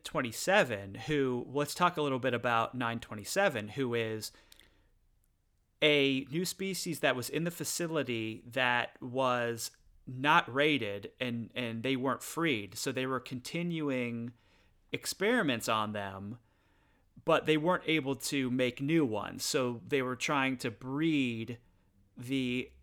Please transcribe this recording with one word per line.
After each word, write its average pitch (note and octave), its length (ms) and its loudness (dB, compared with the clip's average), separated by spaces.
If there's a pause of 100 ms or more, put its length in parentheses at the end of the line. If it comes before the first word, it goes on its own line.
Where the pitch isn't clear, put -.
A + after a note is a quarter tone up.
twenty-seven, B2 920 2 (120)
who, C3 440 2
let's C#3+ 220 -2
talk F3 240 4
a D#3 60 0
little C3+ 160 0
bit B2 160 2
about A#2 400 2
nine A#2 240 -2
twenty-seven, G#2+ 680 -2
who A#2+ 260 -2
is A2 360 -2 (1500)
a C#3 500 4
new E3+ 140 -2
species F3 540 -6
that C#3 160 2
was B2 140 -4
in D#3 160 -2
the F3 60 -4
facility C3 960 -4
that B2 560 0
was B2 720 0 (340)
not C#3 480 2
raided, A#2 640 2
and, A#2 360 -4
and A#2 280 -4
they C3+ 120 2
weren't B2+ 280 0
freed. A2 540 -2
So - 140 -4
they B2+ 160 -2
were C3 120 -2
continuing B2+ 1120 -4 (580)
experiments F#3+ 760 0
on G#2+ 260 2
them, G2+ 460 -6 (840)
but D3+ 220 4
they D#3 100 6
weren't E3+ 300 2
able C#3 280 2
to C3 360 -2
make B2+ 300 0
new D3+ 240 4
ones. G2+ 400 -4
So B2 420 0
they C#3 160 2
were B2+ 120 -2
trying C3 420 2
to B2+ 120 -4
breed B2+ 880 0 (580)
the B2 560 -4 (120)